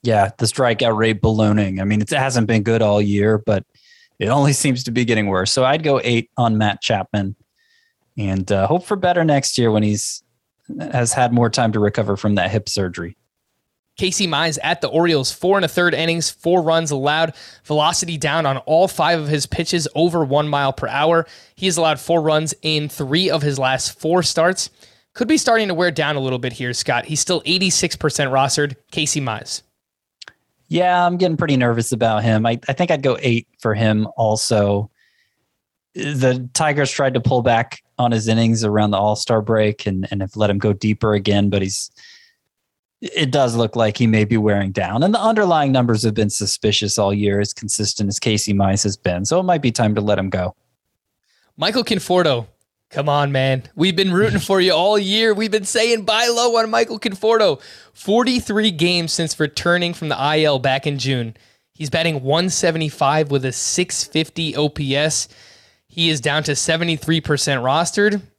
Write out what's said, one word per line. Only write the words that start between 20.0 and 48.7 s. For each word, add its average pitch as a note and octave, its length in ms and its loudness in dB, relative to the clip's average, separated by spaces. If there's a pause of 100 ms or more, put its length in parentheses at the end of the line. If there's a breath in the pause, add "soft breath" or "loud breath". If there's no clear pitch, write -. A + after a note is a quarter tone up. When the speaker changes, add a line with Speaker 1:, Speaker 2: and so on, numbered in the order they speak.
Speaker 2:
one C#3+ 220 0
mile C#3+ 260 0
per C3+ 140 -6
hour. D#3+ 400 0 (300 loud breath)
He F#3 100 -4
has F3 120 0
allowed D#3+ 200 2
four E3+ 220 0
runs D#3 420 0
in D3+ 260 -2
three D#3 400 -2
of D3+ 140 -2
his C#3+ 160 -2
last C3 400 -2
four F3 240 0
starts. E3+ 480 0 (440 soft breath)
Could A#3+ 120 -2
be D#4 120 2
starting A3+ 280 2
to F#3 80 -2
wear F3 160 2
down D3+ 240 -2
a C#3 60 -2
little C3 180 -2
bit B2 140 -6
here, B2 220 -6
Scott. A#2+ 320 -2
He's D#3 120 -4
still - 260 -2
eighty-six F3+ 520 0
percent C#3 340 -2
rostered. C3+ 460 0 (160)
Casey D3+ 280 -2
Mize. A#2 420 -8 (1080)
Speaker 1:
Yeah, F3 360 2
I'm F3 100 0
getting F3 220 0
pretty D3+ 180 2
nervous A#2 360 2
about A2 300 0
him. A2 220 2
I, A#2 240 0
I C3+ 60 0
think F3 160 -2
I'd D3 120 0
go C3 200 2
eight A#2+ 260 0 (100)
for A2 160 0
him G#2+ 320 2 (120)
also. G#2+ 720 0 (1040)
The C3 580 -2
Tigers D3 380 0
tried C3+ 240 0
to B2+ 60 0
pull B2 220 2
back A#2 400 0 (160)
on A#2+ 140 2
his A2+ 160 0
innings A2+ 340 2
around G#2+ 300 2
the G2 60 0
All-Star G#2+ 440 0
break G#2+ 440 0
and, F#2+ 260 -4
and G2 80 -4
have F#2+ 160 -8
let G#2+ 140 2
him G2+ 80 0
go G#2 140 2
deeper G#2+ 420 0
again, G2+ 360 2
but G2 120 0
he's, - 280 -6 (1120 loud breath)
it D3 320 -4
does B2+ 240 2
look A#2 180 0
like A2 220 0
he C3+ 100 2
may A2 180 4
be A2 120 0
wearing G2+ 340 2
down. G2 320 -2
And G3 100 2
the A3+ 80 0
underlying F#3+ 520 2
numbers A#2+ 320 2
have A2 100 2
been G#2+ 160 0
suspicious G#2 680 -2
all G2+ 140 2
year, G2+ 280 0
as G#2 120 -2
consistent G2+ 560 -4
as G2 120 -6
Casey G#2+ 320 0
Mize G2 320 2